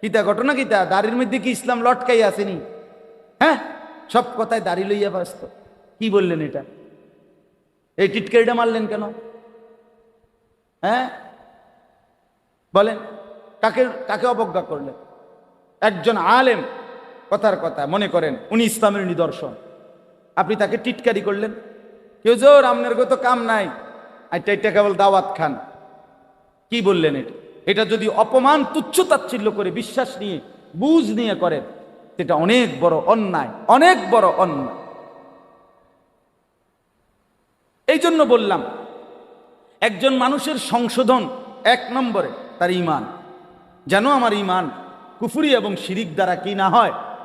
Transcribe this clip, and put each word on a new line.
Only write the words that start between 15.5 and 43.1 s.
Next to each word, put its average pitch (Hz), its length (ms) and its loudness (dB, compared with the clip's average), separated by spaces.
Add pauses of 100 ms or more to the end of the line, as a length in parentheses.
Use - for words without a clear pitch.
একজন 208 360 0
আলেম, 220 460 4 (680)
কথার 202 280 0
কথা, 160 280 -6
মনে 190 220 -2
করেন 160 280 -2 (160)
উনি 226 120 2
ইসলামের 202 440 0
নিদর্শন, 156 460 -4 (840)
আপনি 185 200 0
তাকে 202 220 -2
টিটকারি 226 440 -2
করলেন, 202 300 -4 (720)
"কেউ 233 120 4
জোর, 277 280 8
আপনার 240 320 0
গো 247 100 2
তো 254 100 0
কাম 247 280 0
নাই, 220 260 -2 (640)
আইটা, 175 200 -2
এটা 202 200 0
কেবল 202 240 4
দাওয়াত 196 420 2
খান।" 151 180 -2 (1120)
কি 233 120 -2
বললেন 175 340 2
এটা? 123 180 -8 (320)
এটা 208 200 0
যদি 214 220 -2
অপমান, 262 680 4
তুচ্ছ - 280 -2
তাচ্ছিল্য 262 500 0
করে, 196 200 -4
বিশ্বাস 247 460 -6
নিয়ে, 196 220 -6 (380)
বুঝ 277 320 2
নিয়ে 220 260 -2
করেন, 160 260 -2 (560)
সেটা 170 180 0
অনেক 185 460 2
বড় 165 140 4
অন্যায়, 175 520 0 (200)
অনেক 269 440 6
বড় 214 160 6
অন্যায়। 151 500 0 (3000)
এই 302 120 4
জন্য 330 240 4
বললাম, 208 400 2 (1160)
একজন 226 340 0
মানুষের 269 400 -2
সংশোধন 233 720 0 (340)
এক 247 280 2
নম্বরে 226 380 -2 (300)
তার 175 120 2
ঈমান, 170 320 -2 (840)